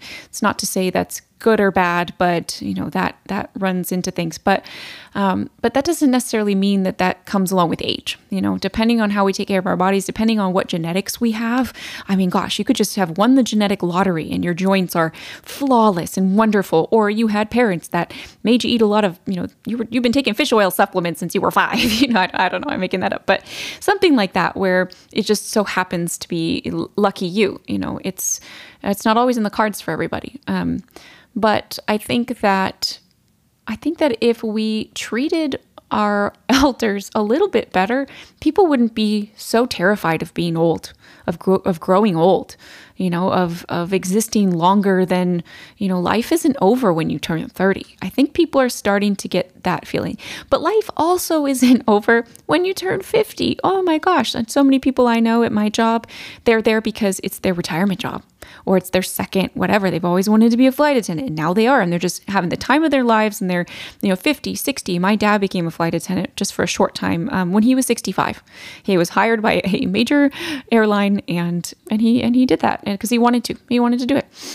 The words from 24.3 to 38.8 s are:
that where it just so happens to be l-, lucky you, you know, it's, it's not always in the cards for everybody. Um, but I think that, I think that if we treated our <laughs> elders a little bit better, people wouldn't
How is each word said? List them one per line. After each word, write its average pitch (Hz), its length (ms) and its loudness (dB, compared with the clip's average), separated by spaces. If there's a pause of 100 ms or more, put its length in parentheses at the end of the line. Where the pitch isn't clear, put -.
that 170 220 0
where 185 340 2 (220)
it - 120 -2
just - 280 -2
so 208 120 2
happens 185 540 -4
to - 100 -14
be 165 380 -2
l-, 170 300 -6
lucky 202 320 0
you, 185 400 -2
you 196 100 -4
know, - 260 -6
it's, - 360 -4 (440)
it's - 220 -2
not 220 120 2
always 247 200 2
in 220 60 0
the 208 60 -2
cards 214 320 -2
for 165 100 -8
everybody. - 560 -6
Um, 185 340 -2 (540)
but 208 520 0
I 214 100 0
think 240 420 -4
that, - 600 -2 (680)
I 220 80 -6
think 320 220 -4
that 294 240 0
if 233 220 0
we 220 420 -2 (100)
treated 302 640 -2 (320)
our 208 500 0
<laughs> - 80 -6
elders 240 640 0
a 220 80 0
little 294 280 2
bit - 220 -2
better, 233 360 0 (320)
people 330 280 4
wouldn't 240 280 2